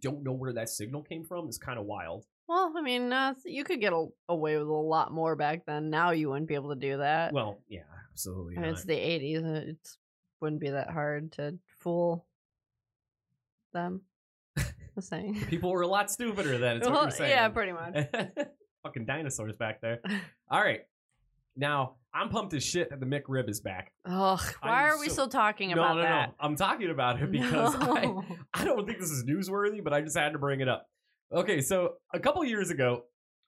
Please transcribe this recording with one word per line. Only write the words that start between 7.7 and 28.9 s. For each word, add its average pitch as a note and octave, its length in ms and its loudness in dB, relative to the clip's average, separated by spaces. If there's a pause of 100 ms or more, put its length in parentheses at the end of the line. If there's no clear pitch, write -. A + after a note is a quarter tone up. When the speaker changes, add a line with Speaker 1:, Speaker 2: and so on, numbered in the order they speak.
Speaker 1:
absolutely F2+ 440 -8
Speaker 2:
I F3 40 -2
mean, D#3+ 100 0
Speaker 1:
not. D#3+ 60 -2
Speaker 2:
it's - 100 -10
the D#3+ 80 0
eighties, D3+ 480 0
and D#3+ 140 -2
it - 400 -10 (440)
wouldn't D3+ 200 -2
be C#3+ 100 -2
that C#3 200 -2
hard D3+ 420 -4
to D3 260 -6 (200)
fool E3+ 480 0 (1500)
them. F3+ 300 -4 (440)
Speaker 1:
<laughs> - 480 -8
Speaker 2:
Just F#3+ 140 -10
saying. G#3 400 -4
Speaker 1:
People F3 220 0
were F3+ 120 2
a E3+ 40 2
lot G3 240 2
stupider G3 480 0
then, A#2+ 200 2
is A3+ 60 0
what B3 80 4
Speaker 2:
Well, D4+ 120 6
Speaker 1:
you're - 80 2
saying. - 180 0
Speaker 2:
yeah, A#3+ 180 6
pretty G#3+ 240 -2
much. E3 340 -2 (360)
Speaker 1:
<laughs> - 400 -14
Fucking A#2 240 -8
dinosaurs B2+ 500 -4
back A2 240 -4
there. A#2 200 -2 (260)
Speaker 2:
<laughs> - 240 -20
Speaker 1:
All D#3+ 100 2
right. D3 200 2 (760)
Now, C#3 380 0 (180)
I'm F3+ 160 0
pumped G3+ 260 -2
as C3 100 0
shit F3 260 0
that C#3 100 -10
the C3 60 -4
McRib C3 420 -2
is G2+ 120 -4
back. F#2 320 -8 (120)
Speaker 2:
Ugh, F#3 360 2 (200)
why - 100 -2
Speaker 1:
I'm C#4+ 240 6
Speaker 2:
are D#4 60 0
we D4 60 -2
Speaker 1:
so - 60 -2
Speaker 2:
still C4+ 160 2
talking G#3+ 420 2
Speaker 1:
No, E3+ 60 2
Speaker 2:
about D#3+ 200 6
Speaker 1:
no, E3+ 60 4
Speaker 2:
that? D#3+ 280 4
Speaker 1:
no. - 100 -18
I'm D3+ 160 2
talking G3 340 2
about B2 320 2
it E3+ 80 0
because A#3 440 2
Speaker 2:
<laughs> B3+ 40 -2
No. B3 460 2 (280)
Speaker 1:
I, E3+ 80 -2
I G3 40 0
don't A3+ 220 2
think G#3+ 120 -4